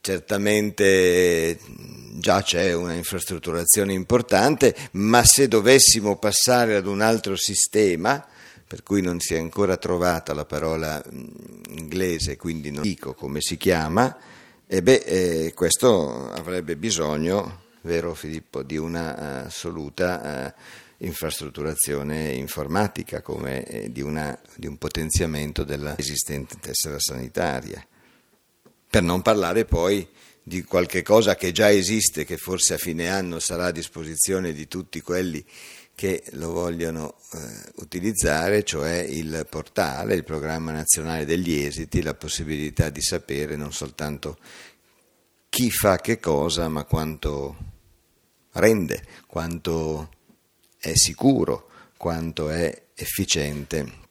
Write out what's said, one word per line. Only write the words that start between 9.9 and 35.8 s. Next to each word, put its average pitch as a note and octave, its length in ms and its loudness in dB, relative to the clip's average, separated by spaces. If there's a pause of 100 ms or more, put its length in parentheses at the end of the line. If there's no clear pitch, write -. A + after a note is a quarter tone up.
la D2 120 -4
parola, D#2 560 -4
mm, - 260 -14 (500)
inglese, E2 580 -2
quindi D#2+ 360 -6
non D2 120 -6
dico D2+ 300 -6
come C#2+ 280 -6
si E2+ 160 -4
chiama, F2+ 580 2 (520)
e F#2+ 140 2
beh, B2+ 140 8
eh, E2+ 580 0
questo D#2+ 760 2
avrebbe E2 440 -6
bisogno, E2+ 840 -2 (200)
vero E2 340 -2
Filippo, D#2 480 -10
di D2 140 -6
una, D#2 680 -6
eh, - 20 -12
assoluta, D2+ 1000 -6
eh, - 60 -10 (440)
infrastrutturazione D2+ 1400 -4
informatica, D2+ 880 -4
come, C#2 440 -6
eh, A1+ 260 -10
di B1+ 100 -8
una, D2+ 360 -4 (180)
di - 120 -12
un C#2+ 100 -10
potenziamento D#2 840 -2
della D2 340 -6
esistente C#2+ 640 -6
tessera C#2+ 400 -6
sanitaria. B1+ 840 -4 (1040)
Per G#2 140 4
non F2+ 180 2
parlare G#2 440 2
poi F2+ 420 2 (340)
di F2 220 -8
qualche F2+ 380 0
cosa G#2 340 6
che F2+ 160 -2
già G#2 200 6
esiste, G2 520 2
che D#2+ 140 -6
forse F2+ 380 -2
a - 20 -8
fine E2+ 320 -4
anno F2+ 300 -2
sarà F2 260 -4
a F2+ 60 0
disposizione E2 840 -2
di D2 140 -10
tutti F2 340 -10
quelli F2 420 -2 (520)